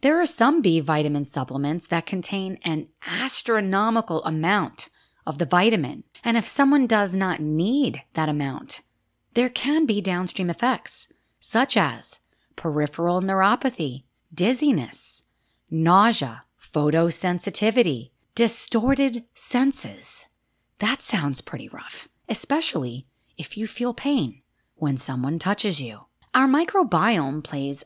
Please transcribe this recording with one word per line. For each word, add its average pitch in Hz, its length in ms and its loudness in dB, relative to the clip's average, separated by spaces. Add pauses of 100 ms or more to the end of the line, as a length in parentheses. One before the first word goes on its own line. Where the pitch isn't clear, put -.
There 302 180 4
are 349 60 2
some 294 360 2
B 165 200 4
vitamin 151 420 0
supplements 139 640 -2
that 165 180 -2
contain 190 580 -6
an 156 260 -2 (160)
astronomical 214 1200 0
amount 165 640 0 (360)
of 147 140 -4
the 165 60 0
vitamin, 180 600 2 (180)
and 233 140 2
if 220 100 0
someone 277 400 4
does 208 260 2
not 190 280 -2
need 160 600 0 (120)
that 156 160 0
amount, 143 520 -4 (520)
there 247 160 2
can 294 360 0
be 208 140 0
downstream 180 500 -2
effects, - 640 -4 (260)
such - 380 0
as 143 460 -2 (340)
peripheral 170 640 0
neuropathy, 190 840 0 (300)
dizziness, 214 920 0 (460)
nausea, 165 720 4 (300)
photosensitivity, 170 1400 2 (240)
distorted 233 960 0
senses. - 920 -2 (520)
That 233 220 -2
sounds 143 400 -2
pretty - 260 -12
rough, - 400 -16 (220)
especially 139 760 -2 (320)
if - 200 -12
you 214 100 -4
feel 240 260 -4
pain 247 480 -2 (340)
when 143 200 0
someone 131 440 -2
touches 190 420 -2
you. 110 200 -12 (320)
Our 269 140 4
microbiome 208 960 2
plays 139 420 -6